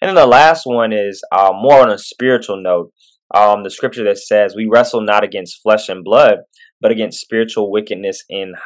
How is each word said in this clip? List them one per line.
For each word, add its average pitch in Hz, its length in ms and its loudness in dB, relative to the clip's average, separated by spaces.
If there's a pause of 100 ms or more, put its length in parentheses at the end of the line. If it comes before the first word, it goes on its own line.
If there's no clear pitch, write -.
And - 80 -4
then 190 80 -2
the 151 100 6
last 151 380 4
one 117 280 -2
is, 101 380 -6
uh, 95 240 2
more 131 260 4
on 120 100 4
a 101 80 -4
spiritual 117 600 -4
note. 90 300 -4 (420)
Um, 104 300 2
the 95 80 -10
scripture 120 340 -8
that 101 140 -2
says, 104 380 0
"We 110 140 -6
wrestle 120 300 2
not 104 240 0
against 95 380 -12
flesh 107 260 0
and 92 160 -12
blood, 107 340 4 (420)
but 117 100 0
against 110 300 -6
spiritual 110 500 -4
wickedness 101 580 -8
in 95 240 -12 (140)